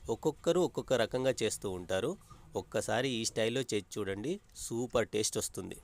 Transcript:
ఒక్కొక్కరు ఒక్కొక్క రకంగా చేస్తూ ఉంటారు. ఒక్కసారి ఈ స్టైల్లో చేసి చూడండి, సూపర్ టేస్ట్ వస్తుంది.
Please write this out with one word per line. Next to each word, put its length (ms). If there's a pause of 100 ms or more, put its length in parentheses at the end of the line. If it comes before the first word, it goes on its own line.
(140)
ఒక్కొక్కరు 540
ఒక్కొక్క 240 (100)
రకంగా 300 (100)
చేస్తూ 260 (100)
ఉంటారు. 320 (500)
ఒక్కసారి 480 (100)
ఈ 120
స్టైల్లో 320 (100)
చేసి 240
చూడండి, 360 (320)
సూపర్ 500
టేస్ట్ 280
వస్తుంది. 400